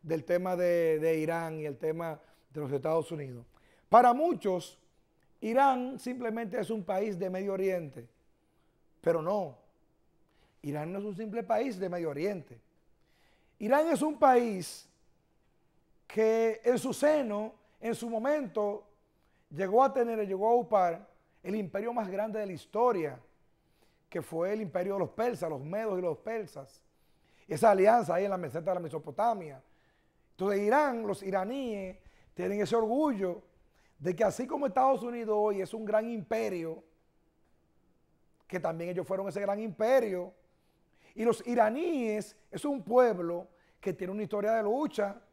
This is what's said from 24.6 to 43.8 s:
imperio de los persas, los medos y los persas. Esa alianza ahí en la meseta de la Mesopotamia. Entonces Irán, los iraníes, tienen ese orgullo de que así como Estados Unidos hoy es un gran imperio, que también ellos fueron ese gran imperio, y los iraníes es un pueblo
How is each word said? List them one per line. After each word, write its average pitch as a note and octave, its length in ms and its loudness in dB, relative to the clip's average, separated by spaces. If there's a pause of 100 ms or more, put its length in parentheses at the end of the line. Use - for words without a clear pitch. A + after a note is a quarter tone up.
imperio F#3 340 -4
de G3 60 -2
los E3+ 100 0
persas, A3 380 -2
los C#3 140 -6
medos F#3+ 360 -4
y F3+ 40 -4
los E3 160 -2
persas. G#3+ 640 -10 (640)
Esa G#3 240 6
alianza G3 440 6
ahí F#3 100 2
en G3+ 60 -2
la F#3 80 -2
meseta D#3+ 320 -6
de F#3 40 2
la F3 60 -4
Mesopotamia. D#3+ 840 -4 (680)
Entonces G3 300 -2
Irán, A#3 460 2
los G3+ 160 -4
iraníes, G3 760 -4 (340)
tienen F#3+ 280 -2
ese G#3 140 0
orgullo A3 680 0 (560)
de E3 180 -4
que A3 80 2
así A3+ 220 0
como C#4 200 -4
Estados C4 360 2
Unidos A#3 360 -4
hoy G#3 220 0
es F3+ 120 -6
un A3 120 -8
gran G#3+ 240 0
imperio, G3 760 -6 (1600)
que F#3 120 -6
también E3+ 320 -4
ellos F3+ 160 -4
fueron G3 220 -4
ese F#3+ 120 -6
gran G3+ 200 -2
imperio, G#3+ 720 0 (840)
y A3 100 -4
los A#3 220 0
iraníes A#3+ 880 0 (140)
es - 140 -10
un C#4+ 180 -2
pueblo F#3 640 2 (340)